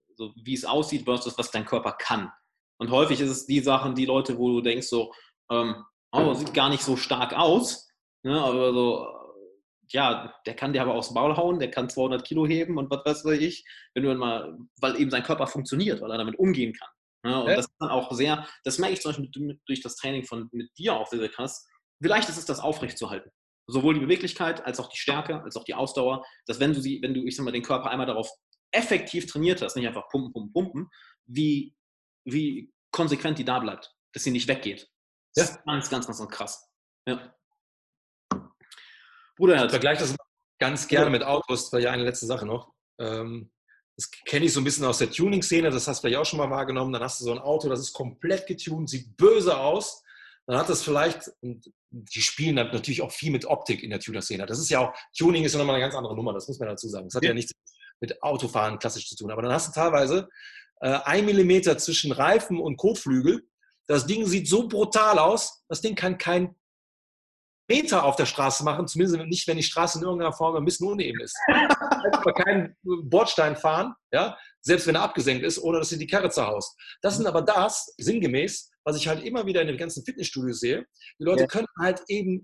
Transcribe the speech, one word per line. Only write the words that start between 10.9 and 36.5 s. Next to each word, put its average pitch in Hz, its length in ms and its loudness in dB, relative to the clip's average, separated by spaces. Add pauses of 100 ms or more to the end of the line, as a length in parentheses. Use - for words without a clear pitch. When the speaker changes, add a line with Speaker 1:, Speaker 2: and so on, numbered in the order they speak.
Speaker 1:
aufs 113 160 -4
Maul 135 260 2
hauen, 175 220 0
der 127 120 -4
kann 127 180 -4
zweihundert 131 360 -2
Kilo 156 200 0
heben 160 320 0
und 135 120 -4
was 147 340 -2
weiß 156 160 2
ich, 170 240 -4 (300)
wenn 131 100 -2
du 139 60 2
dann 127 80 0
mal, 113 400 -6 (240)
weil 131 180 0
eben 135 120 2
sein 123 120 0
Körper 143 240 0
funktioniert, 139 540 -2
weil 110 100 -8
er 113 60 -4
damit 113 200 -4
umgehen 135 360 2
kann. - 160 -18 (340)
Ne? 127 200 0
Und 117 60 2
Speaker 2:
Ja. - 60 6
Speaker 1:
das 123 120 2
ist - 120 -20
dann 151 100 -4
auch 123 220 -2
sehr, 147 360 0 (160)
das 131 160 -2
merke 190 160 0
ich - 60 -6
zum 156 80 -4
Beispiel 143 160 -6
mit, 135 120 -14
mit, 143 300 -8
durch 131 140 -4
das 120 140 -12
Training 135 300 -6
von, 117 260 -10
mit 120 260 -10
dir 139 180 -2
auch 110 120 -4
sehr, 120 120 -4
sehr 110 100 -2
krass. - 380 -10 (320)
Wie 151 80 0
leicht 208 220 2
ist 160 100 -8
es, - 60 -12
das 127 140 -4
aufrechtzuerhalten? 113 720 -6 (360)
Sowohl 135 260 4
die 151 60 2
Beweglichkeit, 170 640 -2
als 123 140 -6
auch 123 100 -10
die - 80 -12
Stärke, 151 460 -4
als 107 120 -12
auch - 100 -12
die 98 100 -8
Ausdauer, 131 500 -2 (220)
dass 113 120 -6
wenn 143 140 4
du 135 80 -2
sie, 135 220 -4
wenn 131 100 -2
du, 127 140 -2
ich 127 80 -4
sag 143 80 -6
mal, 123 80 -4
den 117 100 -4
Körper 127 300 -2
einmal 131 160 -2
darauf 110 200 -4 (440)
effektiv 202 560 -2
trainiert 170 340 0
hast, - 140 -6
nicht 123 120 -2
einfach 107 220 -8
pumpen, 131 240 -4
pumpen, 107 180 -12
pumpen, 180 380 -4 (380)
wie, 143 480 -2 (500)
wie 143 480 -4 (180)
konsequent 151 460 0
die 123 80 -6
da 127 140 0
bleibt, 107 340 -8 (200)
dass - 100 -10
sie 135 80 0
nicht 120 160 -2
weggeht. 131 420 -4 (460)
Das - 140 4
Speaker 2:
Ja. - 60 -12
Speaker 1:
ist - 100 -20
ganz, 143 260 -4
ganz, 120 160 -4
ganz, 110 100 -10
ganz 107 140 -12
krass. - 360 -10 (400)